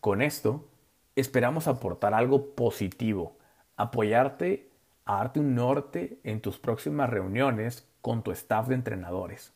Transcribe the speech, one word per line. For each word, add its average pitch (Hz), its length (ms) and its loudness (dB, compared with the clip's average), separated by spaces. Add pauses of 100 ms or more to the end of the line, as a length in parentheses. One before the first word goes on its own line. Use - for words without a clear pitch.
Con 104 220 2
esto, 147 460 -2 (480)
esperamos 131 500 2
aportar 107 480 0
algo 131 400 2
positivo, 107 840 -2 (380)
apoyarte 120 920 0 (360)
a 101 100 0
darte 117 240 0
un 143 140 2
norte 139 720 -2
en 110 160 -4
tus - 180 -6
próximas 135 520 0
reuniones 113 760 0 (140)
con 117 220 -2
tu 101 100 -4
staff 113 360 0
de 127 60 2
entrenadores. 95 800 -6